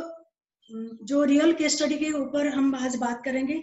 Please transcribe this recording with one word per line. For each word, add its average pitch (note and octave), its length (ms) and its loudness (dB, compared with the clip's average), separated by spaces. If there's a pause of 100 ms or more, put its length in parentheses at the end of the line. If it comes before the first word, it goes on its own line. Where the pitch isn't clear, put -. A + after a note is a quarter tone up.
(720)
उम, A3+ 360 -12
जो C#4+ 180 2
रियल D4 280 6
केस D#4 240 0
स्टडी D4 220 0
के D#4 140 -2
ऊपर D4 360 -2
हम C4+ 260 2
आज B3+ 220 -2
बात A#3+ 280 -4
करेंगे C4+ 380 -2